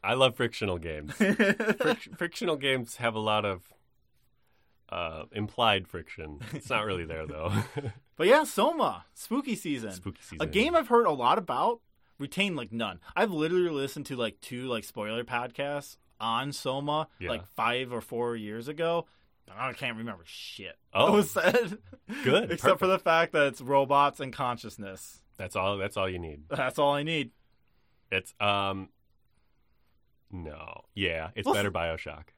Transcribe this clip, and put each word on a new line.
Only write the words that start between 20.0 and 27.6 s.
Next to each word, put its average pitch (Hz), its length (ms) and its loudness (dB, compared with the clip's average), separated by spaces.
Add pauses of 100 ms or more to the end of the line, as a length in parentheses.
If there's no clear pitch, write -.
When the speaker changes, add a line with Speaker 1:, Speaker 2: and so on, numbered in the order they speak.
Speaker 2:
shit - 500 -14 (160)
Speaker 1:
Oh. 135 140 6
Speaker 2:
that - 40 6
was 208 200 4
said. 196 480 2 (440)
Speaker 1:
Good. 196 280 4
Speaker 2:
<laughs> - 0 -
Except 170 260 4
for 196 80 0
Speaker 1:
Perfect. 185 60 6
Speaker 2:
the 190 80 4
fact 165 340 4
that 147 140 4
it's 123 140 -6
robots 139 580 4
and 135 120 -6
consciousness. 113 880 -6 (180)
Speaker 1:
That's 92 180 -8
all, 98 220 2
that's 98 200 -4
all 95 100 0
you 90 120 -4
need. 76 300 -10
Speaker 2:
That's 131 280 -2
all 143 160 4
I 143 80 0
need. 151 300 -2 (800)